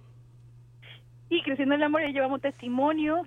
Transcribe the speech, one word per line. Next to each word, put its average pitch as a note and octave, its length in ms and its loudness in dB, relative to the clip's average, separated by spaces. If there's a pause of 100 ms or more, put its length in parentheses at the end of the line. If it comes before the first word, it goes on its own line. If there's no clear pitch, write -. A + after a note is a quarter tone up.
(1300)
Sí, E4 120 2
Creciendo C#4 320 0
en D4 60 2
el D4+ 60 4
Amor, D4+ 160 2
ya D4 60 -2
llevamos C4+ 340 -2
testimonio, D4+ 840 0